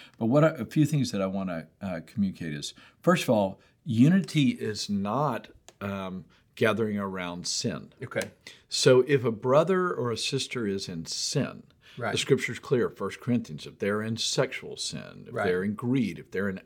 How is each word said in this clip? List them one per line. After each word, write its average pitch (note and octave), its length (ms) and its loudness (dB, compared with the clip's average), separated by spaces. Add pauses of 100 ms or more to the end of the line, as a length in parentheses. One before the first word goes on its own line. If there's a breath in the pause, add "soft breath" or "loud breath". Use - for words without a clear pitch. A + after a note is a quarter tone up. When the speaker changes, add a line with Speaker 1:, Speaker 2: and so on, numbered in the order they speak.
(180 loud breath)
Speaker 1:
But A2+ 100 -2
what C#3+ 160 6
I, D#3+ 60 6
a A#2 160 -4
few D3 220 4
things C#3+ 240 0
that G2 100 -2
I F#2+ 60 0
wanna, F#2+ 400 -6 (160)
uh, F#2 240 -6
communicate F#2 480 -4
is, D2 180 -10 (300 soft breath)
first F3+ 200 4
of - 60 0
all, G2+ 300 2 (260 soft breath)
unity C#3+ 640 6
is A2 400 -4
not, A2 580 -2 (320)
um, F#2+ 460 -8 (300 soft breath)
gathering G#2+ 440 2
around F2+ 480 -6
sin. C#2+ 440 -6 (120)
Speaker 2:
Okay. G#2+ 260 -6 (400 loud breath)
Speaker 1:
So B2+ 380 6
if C3+ 180 2
a A#2+ 60 2
brother D#3+ 600 2
or A#2+ 200 -2
a A2 60 -2
sister B2+ 500 -4
is G2 200 -2
in E2 200 -8
sin, - 560 -4 (340 loud breath)
Speaker 2:
Right. A2+ 140 -4
Speaker 1:
the - 80 -2
scripture's - 400 2
clear, A#2 300 0
First - 300 -8
Corinthians, A#2 460 -4
if C#2 140 -14
they're G#2 240 0
in A2 120 -2
sexual - 640 -2
sin, G1+ 500 -10
if - 60 -14
Speaker 2:
Right. A2 120 -4
Speaker 1:
they're F2+ 180 0
in G#2 100 -2
greed, A2+ 460 0
if - 120 -20
they're G2 180 -2
in F#2+ 160 -8